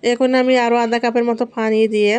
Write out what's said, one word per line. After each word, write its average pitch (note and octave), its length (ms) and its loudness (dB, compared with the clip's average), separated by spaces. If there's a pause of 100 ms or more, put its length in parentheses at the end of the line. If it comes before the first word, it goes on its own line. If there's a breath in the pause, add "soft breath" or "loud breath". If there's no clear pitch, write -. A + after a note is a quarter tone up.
এখন A#3+ 320 0
আমি B3+ 220 2
আরও A#3+ 200 0
আধা A#3 220 0
কাপের A#3 260 -2
মতো A#3+ 240 -2
পানি A3 380 -2
দিয়ে G#3 320 0